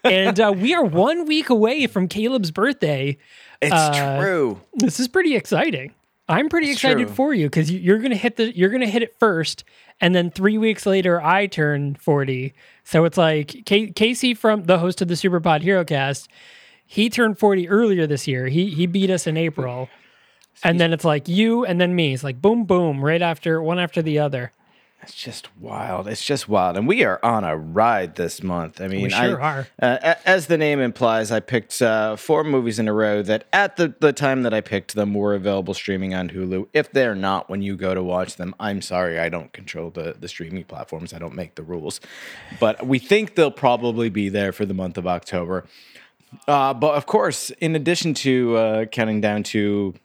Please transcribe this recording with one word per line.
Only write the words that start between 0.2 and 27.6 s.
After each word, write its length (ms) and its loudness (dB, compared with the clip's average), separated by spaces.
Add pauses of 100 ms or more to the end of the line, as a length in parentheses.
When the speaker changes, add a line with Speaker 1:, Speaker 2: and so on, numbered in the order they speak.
Speaker 1:
uh, 160 4
we 180 2
are 100 2
one 420 2
week 220 -2
away 380 2
from 220 -2
Caleb's 420 -2
birthday. 680 -2 (440)
Speaker 2:
It's 120 2
Speaker 1:
Uh, 480 2
Speaker 2:
true. 400 0 (140)
Speaker 1:
this 240 0
is 80 -2
pretty 300 0
exciting. 580 -2 (340)
I'm 200 2
pretty 220 0
Speaker 2:
It's 80 -2
Speaker 1:
excited 280 2
Speaker 2:
true. 80 -10
Speaker 1:
for 200 2
you 140 2
'cause 220 0
you, 80 -2
you're 200 4
gonna 180 0
hit 200 -2
the, 200 -2
you're 140 4
gonna 180 0
hit 160 0
it 160 -10
first, 420 2 (380)
and 120 4
then 200 2
three 260 2
weeks 280 0
later, 360 2
I 240 4
turn 480 0
forty. 580 -2 (300)
So 220 4
it's 140 0
like 460 0
Ca-, 280 0
Casey, 420 0
from 300 0
the 140 4
host 240 -2
of 60 0
the 60 0
Superpod 480 2
HeroCast, 640 0 (580)
he 240 0
turned 300 0
forty 300 2
earlier 400 4
this 180 -2
year. 220 -2
He, 220 0
he 160 0
beat 240 0
us 180 -2
in 80 -2
April, 520 -4 (760)
and 160 2
then 120 4
it's 120 -4
like 240 0
you, 360 2
and 160 0
then 140 2
me. 200 2
It's 100 -8
like 180 -6
boom, 220 2
boom, 400 2
right 180 2
after, 400 0
one 160 -2
after 240 -2
the 160 0
other. 320 -2 (540)
Speaker 2:
It's 100 -20
just 340 -16 (100)
wild. 480 -8
It's 180 -8
just 240 -4
wild. 280 2
And 100 0
we 160 4
are 220 2
on 180 2
a 140 -2
ride 580 0